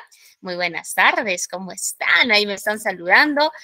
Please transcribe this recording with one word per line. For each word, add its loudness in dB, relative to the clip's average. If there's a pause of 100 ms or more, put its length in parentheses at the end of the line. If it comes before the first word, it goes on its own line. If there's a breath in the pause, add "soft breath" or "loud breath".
(400 soft breath)
Muy -8
buenas -6
tardes, 2
¿cómo -10
están? 0
Ahí 2
me -6
están -2
saludando. 2 (140 loud breath)